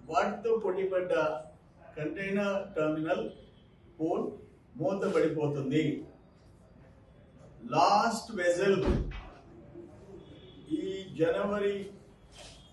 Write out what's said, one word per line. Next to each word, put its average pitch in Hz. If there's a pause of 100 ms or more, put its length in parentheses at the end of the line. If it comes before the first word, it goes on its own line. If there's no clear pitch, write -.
(100)
వాటితో 208
పోటీ 185
పడ్డ 185 (880)
కంటైనర్ 196
టెర్మినల్ 156 (720)
పోర్ట్ 175 (420)
మూతపడిపోతుంది. 156 (1600)
లాస్ట్ -
వెసల్ 180 (1900)
ఈ 190
జనవరి 202 (840)